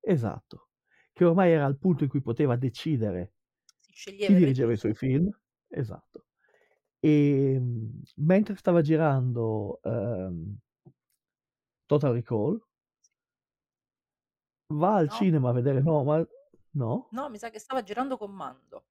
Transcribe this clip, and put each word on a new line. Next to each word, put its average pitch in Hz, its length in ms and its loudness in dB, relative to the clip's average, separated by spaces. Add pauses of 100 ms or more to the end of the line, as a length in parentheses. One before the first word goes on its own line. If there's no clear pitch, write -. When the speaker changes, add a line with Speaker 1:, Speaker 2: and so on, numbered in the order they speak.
Speaker 1:
Esatto, - 680 -4 (440)
che 175 120 2
ormai 170 260 4
era 147 140 2
al 139 120 -2
punto 160 260 2
in 139 60 -2
cui 143 120 -2
poteva 123 340 0
decidere 110 760 -4 (460)
Speaker 2:
Si - 140 -20 (260)
Speaker 1:
chi 202 140 4
Speaker 2:
sceglieva - 20 8
il - 0 -
Speaker 1:
dirigeva 131 380 4
i 104 40 -2
suoi 107 180 -2
Speaker 2:
regista. - 0 -
Speaker 1:
film. 139 340 0 (400)
Esatto. - 580 -12 (720)
Ehm, 135 1000 2 (160)
mentre 190 380 2
stava 175 260 2
girando, 127 1000 0
ehm, 95 760 -6 (1300)
Total 143 260 2
Recall, 120 480 -2 (2250)
va 185 160 2
al 156 120 4
Speaker 2:
No. 226 100 -6
Speaker 1:
cinema 156 300 2
a 120 40 0
vedere 131 280 0
Nomad-, 151 480 0 (440)
no? 147 440 -4
Speaker 2:
No, 285 120 -8
mi 208 100 -16
sa 233 100 -12
che 220 100 -18
stava 262 220 -6
girando 240 360 -6
Commando. - 720 -16